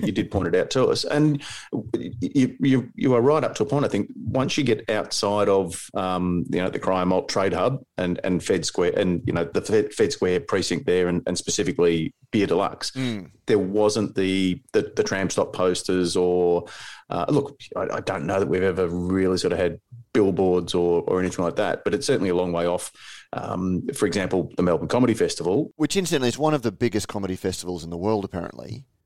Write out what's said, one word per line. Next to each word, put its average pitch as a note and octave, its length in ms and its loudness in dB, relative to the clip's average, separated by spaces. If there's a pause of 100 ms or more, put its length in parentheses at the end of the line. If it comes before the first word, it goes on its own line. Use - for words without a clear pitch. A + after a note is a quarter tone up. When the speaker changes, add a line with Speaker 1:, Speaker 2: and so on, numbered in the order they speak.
Speaker 1:
you G#2 80 0
did G#2+ 180 -2
point F#2 160 0
it E2+ 80 -2
out F#2 180 2
to C3 160 4
us. - 160 0
And D3 380 2 (800)
you, B2+ 400 2
you, C3 340 2
you B2+ 200 2
are A#2 80 4
right D3+ 200 4
up - 140 -2
to A2+ 60 2
a - 40 0
point. C#3 200 2
I - 20 0
think G#2 260 -2
once C3 440 -2
you D3+ 40 2
get A#2 280 0
outside G#2 580 0
of, F#2+ 460 2
um, F2+ 560 0
you F2+ 100 0
know, F#2 80 0
the - 100 -4
cryer F#2 280 2
malt F#2 240 2
trade F#2+ 240 0
hub A#2+ 280 0 (140)
and, F2 260 -2
and F2+ 220 0
Fed F2+ 220 0
Square - 320 0
and, F2+ 280 0
you - 60 -2
know, E2+ 120 0
the - 180 -4
Fed, G#2 320 0
Fed G#2 180 2
Square F2+ 280 0
precinct F2+ 460 -2
there F2+ 220 2
and, F2 180 0
and F#2 120 -2
specifically E2+ 760 0 (160)
Beer G2+ 160 2
Deluxe, - 460 -2
Speaker 2:
Mm. A#2+ 380 -4 (160)
Speaker 1:
there A2 120 4
wasn't G#2 560 2
the, F#2+ 460 2 (120)
the, - 240 0
the - 60 2
tram F#2+ 280 0
stop - 240 -2
posters F2+ 600 0
or, F2+ 500 2 (440)
uh, F2 200 -2
look, - 280 0 (180)
I, G2 180 -4
I - 60 -4
don't F2 260 -6
know F#2+ 120 0
that G2 100 0
we've F2+ 140 0
ever F#2 260 0
really F#2 500 0
sort - 140 0
of E2+ 60 -2
had F2 220 0 (320)
billboards F#2 600 2
or, F2 320 2
or F#2 140 2
anything F2+ 240 -2
like E2+ 120 -2
that, F#2+ 280 -2
but F2+ 100 0
it's C3+ 120 -2
certainly G2 240 2
a F2 40 2
long F2+ 180 0
way E2+ 140 0
off. F2 240 -2 (420)
Um, F#2 600 -4
for - 120 0
example, F#2 500 -2
the F2+ 60 0
Melbourne E2 260 2
Comedy A#2+ 260 4
Festival. F#2 640 0
Speaker 2:
Which D3+ 200 0
incidentally D#3 320 0
is A#2+ 100 -2
one D3+ 160 2
of C3 80 0
the A#2 100 0
biggest A2 360 -2
comedy F#2+ 280 -4
festivals F2+ 460 -4
in E2 80 -10
the F2 60 -6
world, G2+ 280 0
apparently. E2+ 600 -10 (220)